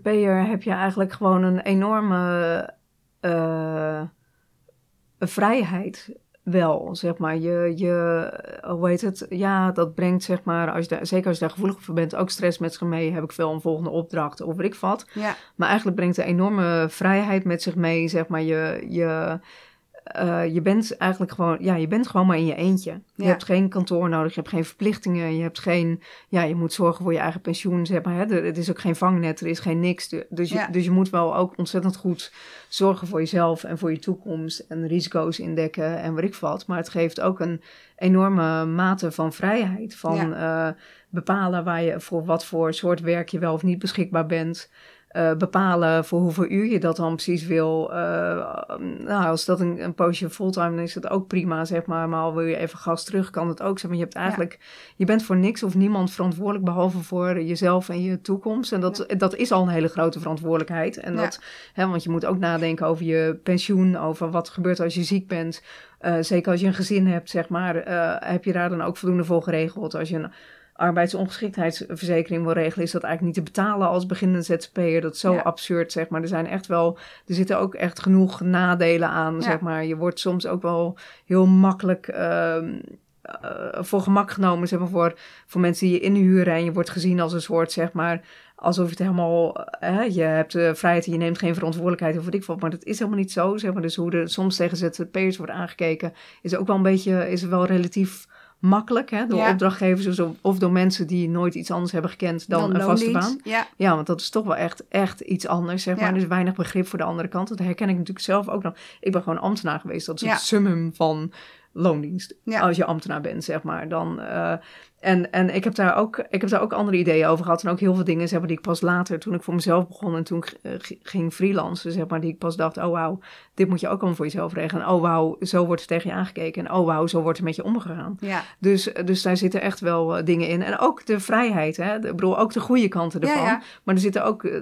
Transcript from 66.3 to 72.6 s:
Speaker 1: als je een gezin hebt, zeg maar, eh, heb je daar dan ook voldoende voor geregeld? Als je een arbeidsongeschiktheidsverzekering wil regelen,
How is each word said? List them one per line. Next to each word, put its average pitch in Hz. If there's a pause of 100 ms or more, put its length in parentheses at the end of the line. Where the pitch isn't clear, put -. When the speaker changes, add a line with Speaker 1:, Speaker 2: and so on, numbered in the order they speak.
Speaker 1:
als 175
je 196
een 190
gezin 190
hebt, 170
zeg 170
maar, 175
eh, 170 (160)
heb 180
je 190
daar 175
dan 175
ook 175
voldoende 180
voor 165
geregeld? 160
Als 156
je 175
een 160 (440)
arbeidsongeschiktheidsverzekering 175
wil 165
regelen, 165